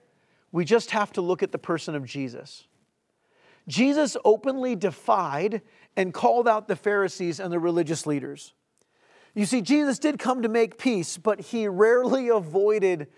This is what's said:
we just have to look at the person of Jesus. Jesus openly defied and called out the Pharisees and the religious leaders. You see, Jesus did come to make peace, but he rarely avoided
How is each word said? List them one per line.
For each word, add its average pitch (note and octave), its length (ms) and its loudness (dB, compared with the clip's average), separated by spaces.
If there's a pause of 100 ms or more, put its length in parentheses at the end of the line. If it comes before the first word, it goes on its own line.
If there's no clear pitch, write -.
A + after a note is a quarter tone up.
(520)
we F3 120 0
just A3 280 2
have G#3 200 0
to G3+ 80 -6
look F3 220 -2
at F#3 100 -4
the - 60 -6
person E3 360 -6
of C#3 100 -6
Jesus. C3 600 -12 (1000)
Jesus C4 560 2
openly B3+ 520 2
defied F#3 840 -2 (360)
and F#3 180 -2
called A#3+ 320 2
out G#3+ 220 0
the F#3 80 -2
Pharisees F#3+ 640 -2
and F3+ 120 -6
the F3 60 0
religious E3 480 -2
leaders. C#3+ 480 -6 (800)
You G#3 100 0
see, B3 160 0
Jesus C#4 380 2
did D4 200 0
come B3+ 240 -2
to A#3 60 0
make A3+ 300 0
peace, G3+ 400 -2
but G3+ 220 -2
he A3 260 -4
rarely A#3 600 2
avoided F#3+ 880 2